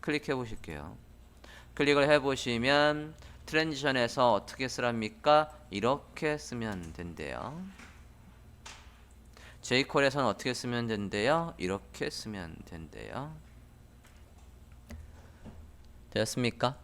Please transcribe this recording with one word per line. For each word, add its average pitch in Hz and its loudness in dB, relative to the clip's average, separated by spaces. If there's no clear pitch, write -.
클릭해 147 -2
보실게요. 110 -8
클릭을 143 6
해보시면 143 4
트랜지션에서 135 2
어떻게 104 -2
쓰랍니까? 123 2
이렇게 143 -2
쓰면 104 -8
된대요. 85 -8
제이퀄에서는 135 4
어떻게 120 0
쓰면 120 -2
된대요? 110 0
이렇게 98 -4
쓰면 92 -10
된대요. 82 -12
됐습니까? 120 0